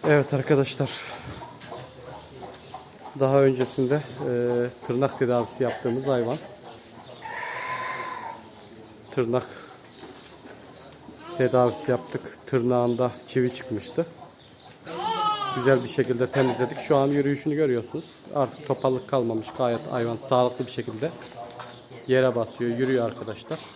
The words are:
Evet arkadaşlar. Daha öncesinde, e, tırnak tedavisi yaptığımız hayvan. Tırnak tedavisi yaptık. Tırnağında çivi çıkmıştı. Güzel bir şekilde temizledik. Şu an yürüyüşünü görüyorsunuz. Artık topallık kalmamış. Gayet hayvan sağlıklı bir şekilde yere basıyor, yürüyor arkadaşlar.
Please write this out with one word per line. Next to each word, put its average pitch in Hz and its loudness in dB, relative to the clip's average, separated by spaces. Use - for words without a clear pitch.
Evet 143 6
arkadaşlar. 135 2
Daha 135 8
öncesinde, 131 4
e, 120 2
tırnak 131 2
tedavisi 120 2
yaptığımız 123 0
hayvan. 123 2
Tırnak 120 2
tedavisi 123 4
yaptık. - -2
Tırnağında 120 2
çivi 123 2
çıkmıştı. - -4
Güzel 127 4
bir 120 -6
şekilde 123 0
temizledik. 123 2
Şu - 2
an 139 6
yürüyüşünü 143 2
görüyorsunuz. 143 0
Artık - 0
topallık 131 0
kalmamış. 113 2
Gayet 120 2
hayvan 117 0
sağlıklı 123 2
bir - -12
şekilde 117 -4
yere 131 6
basıyor, 120 0
yürüyor 127 4
arkadaşlar. 110 -6